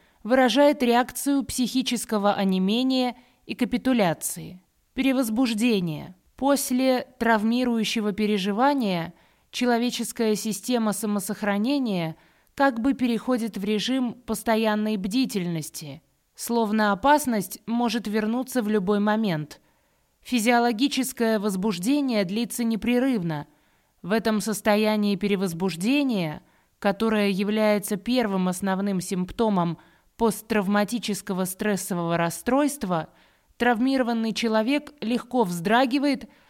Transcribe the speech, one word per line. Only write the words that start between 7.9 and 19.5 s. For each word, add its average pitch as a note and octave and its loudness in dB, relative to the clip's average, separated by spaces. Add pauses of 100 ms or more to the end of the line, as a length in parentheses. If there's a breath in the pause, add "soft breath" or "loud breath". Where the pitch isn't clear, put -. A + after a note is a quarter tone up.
переживания G#3 0 (360 soft breath)
человеческая A#3 0
система A3 -2
самосохранения G#3 -2 (380 soft breath)
как C4 0
бы C4+ 2
переходит A#3 -2
в F#3+ -8
режим A3+ -2
постоянной G#3+ -2
бдительности, F3 -4 (320)
словно G#3+ 0
опасность B3+ 0
может A#3 -2
вернуться A3+ -2
в G3+ -2
любой G#3 2
момент. G3+ 0 (600)